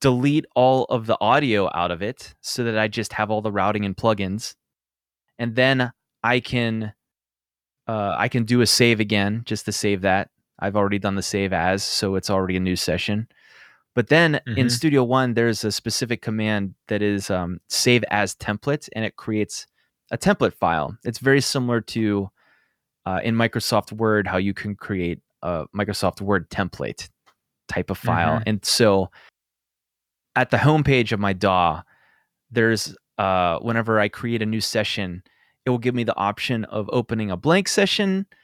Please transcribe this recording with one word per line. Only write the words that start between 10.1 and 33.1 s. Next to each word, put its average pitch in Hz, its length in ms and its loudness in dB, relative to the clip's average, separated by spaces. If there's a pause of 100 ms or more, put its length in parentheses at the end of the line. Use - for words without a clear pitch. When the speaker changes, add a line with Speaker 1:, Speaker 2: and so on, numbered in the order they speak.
Speaker 1:
I've 101 160 -4
already 101 240 0
done 98 160 -2
the 95 80 -4
save 98 300 -2
as, 90 300 0
so - 300 -2
it's 92 160 -2
already 92 280 0
a - 20 0
new 92 160 0
session. 104 520 -2 (680)
But 117 140 0
then 156 260 4 (100)
in 120 80 -6
Speaker 2:
Mm-hmm. 123 140 2
Speaker 1:
Studio 135 360 2
One, 123 300 2
there's 117 300 0
a 107 80 -2
specific 117 500 -4
command 107 540 -2 (120)
that 104 140 -2
is, 101 300 0
um, 90 280 -4 (100)
save 120 420 4
as 104 240 0
template, 139 600 -4
and 110 80 -4
it - 120 -6
creates - 500 -4 (460)
a 113 60 -6
template 180 360 2
file. 82 500 -2
It's 117 140 -6
very 135 240 4
similar 120 400 -2
to, 104 480 -2 (800)
uh, 92 160 -2
in 113 100 0
Microsoft 113 580 0
Word, 107 360 0
how 95 100 0
you 98 160 0
can 104 220 -8
create 90 460 -4 (200)
a 85 240 -4 (100)
Microsoft 101 460 -2
Word 98 300 -2
template - 580 -6 (580)
type - 220 -4
of 98 80 -4
file. 82 420 0
Speaker 2:
Mm-hmm. 110 100 -4
Speaker 1:
And 107 160 -2
so 98 440 4 (1300)
at 123 160 0
the 120 60 2
homepage 135 540 4
of 104 80 -2
my 101 140 0
daw, 90 480 2 (720)
there's, 113 440 0 (220)